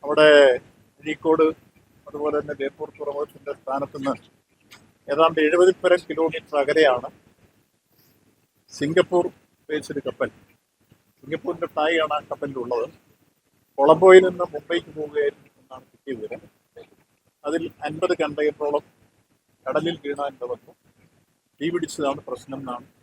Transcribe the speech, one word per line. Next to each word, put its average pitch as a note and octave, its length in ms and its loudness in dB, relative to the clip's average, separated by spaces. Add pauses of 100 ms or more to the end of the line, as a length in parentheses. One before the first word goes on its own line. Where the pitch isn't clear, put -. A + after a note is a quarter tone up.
അവിടെ D3+ 260 6 (680)
അഴീക്കോട്, D#3 440 0 (640)
അതുപോലെ D3 320 -6
തന്നെ D3 220 -10
ബേപ്പൂർ C#3 260 -8 (120)
തുറമുഖത്തിന്റെ C#3+ 600 -10
സ്ഥാനത്ത് C#3 400 -8
നിന്ന് C3+ 140 -6 (1000)
ഏതാണ്ട് D#3+ 340 2
എഴുപതിൽ F3 380 4
പരം F3 240 2
കിലോമീറ്റർ D#3+ 540 -6
അകലെയാണ് C#3+ 480 2 (1700)
സിംഗപ്പൂർ F3 480 0 (440)
ബേസ്ഡ് D3+ 380 -8
കപ്പൽ. B2 220 -6 (920)
സിംഗപ്പൂരിന്റെ E3 540 -8
ഫ്ലാഗാണ് D#3 440 -2
ആ - 20 -4 (100)
കപ്പലിലുള്ളത്. B2+ 560 -6 (920)
കൊളംബോയിൽ F3 500 8
നിന്ന് F3 180 -4 (100)
മുംബൈക്ക് E3+ 420 -8
പോവുകയായിരുന്നു D3 520 -6 (120)
എന്നാണ് B2+ 300 -20
കിട്ടിയ - 280 -14
വിവരം. G#2+ 220 -14 (1080)
അതിൽ E3 160 -6 (240)
അൻപത് E3+ 340 -2
കണ്ടെയ്നറോളം D3 640 -4 (840)
കടലിൽ D3+ 380 -4
വീണാൻ C#3+ 300 -8 (180)
വന്നു. - 200 -16 (880)
തീ C#3+ 140 -8
പിടിച്ചതാണ് D3 540 -6
പ്രശ്നം C3+ 340 -12
എന്നാണ് B2 240 -12 (180)